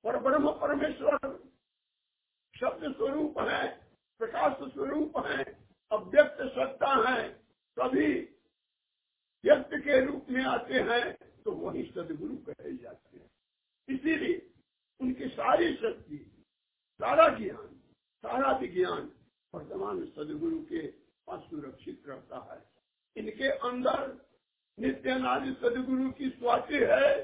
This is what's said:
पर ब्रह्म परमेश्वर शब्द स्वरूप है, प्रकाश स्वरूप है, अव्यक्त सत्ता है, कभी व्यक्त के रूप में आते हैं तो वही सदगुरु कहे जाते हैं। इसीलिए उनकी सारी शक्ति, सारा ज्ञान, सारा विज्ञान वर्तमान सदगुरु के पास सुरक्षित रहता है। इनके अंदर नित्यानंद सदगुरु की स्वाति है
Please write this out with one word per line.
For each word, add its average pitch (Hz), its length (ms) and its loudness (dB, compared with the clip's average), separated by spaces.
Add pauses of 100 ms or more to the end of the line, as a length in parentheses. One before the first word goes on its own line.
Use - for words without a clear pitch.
पर 233 180 -2
ब्रह्म 294 380 4
परमेश्वर 294 580 0 (1400)
शब्द - 280 -4 (100)
स्वरूप 294 480 -2
है, 269 260 -2 (540)
प्रकाश 277 420 0
स्वरूप 277 640 -4
है, 285 180 -4 (480)
अव्यक्त 214 500 4 (100)
सत्ता - 420 0 (160)
है, 247 180 -2 (500)
कभी - 360 2 (1300)
व्यक्त 262 360 6
के 277 260 4
रूप 262 240 -6
में 262 160 0
आते 254 380 0
हैं 233 200 2 (400)
तो 214 120 -2
वही 170 320 -6
सदगुरु - 480 -8 (100)
कहे 143 320 -10
जाते - 400 -20
हैं। - 120 -20 (580)
इसीलिए 311 580 -2 (540)
उनकी 254 300 -2
सारी 311 460 2
शक्ति, 190 420 -6 (840)
सारा 294 280 8 (100)
ज्ञान, - 300 -8 (560)
सारा 262 360 0
विज्ञान 180 520 -2 (420)
वर्तमान - 540 -6
सदगुरु 311 560 -6
के 320 240 -6 (400)
पास - 220 -12
सुरक्षित 143 580 -12
रहता 131 320 -14 (100)
है। - 120 -18 (540)
इनके 220 340 -4 (180)
अंदर - 500 -2 (640)
नित्यानंद 262 800 -2
सदगुरु 254 540 0
की 262 180 -4
स्वाति 240 540 0
है 277 240 6 (160)